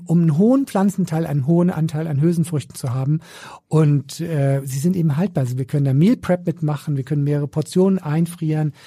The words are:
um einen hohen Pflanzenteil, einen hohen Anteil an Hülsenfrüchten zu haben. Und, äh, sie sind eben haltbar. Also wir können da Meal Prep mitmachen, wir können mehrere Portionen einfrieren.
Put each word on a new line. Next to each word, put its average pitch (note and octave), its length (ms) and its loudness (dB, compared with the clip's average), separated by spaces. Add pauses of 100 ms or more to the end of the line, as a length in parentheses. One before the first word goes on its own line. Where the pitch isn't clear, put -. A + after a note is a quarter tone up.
um E3+ 160 2
einen D#3+ 180 2
hohen C4 280 4
Pflanzenteil, F3+ 600 0
einen D3 220 -2
hohen F3 220 4
Anteil D#3+ 360 -2
an D3+ 140 -2
Hülsenfrüchten E3 560 0
zu C3 180 -6
haben. C#3 260 0 (460)
Und, D3 540 2
äh, C#3 440 0
sie C#3 140 -6
sind E3+ 160 0
eben E3 220 0
haltbar. F3 260 -2
Also B2 160 -4
wir C3+ 60 -2
können C#3+ 220 -2
da C3+ 60 2
Meal F3+ 240 4
Prep F3+ 300 -2
mitmachen, D3+ 500 -4
wir C3+ 60 -4
können C#3+ 220 -2
mehrere D3 240 0
Portionen F3+ 500 0
einfrieren. D#3 720 -2 (140)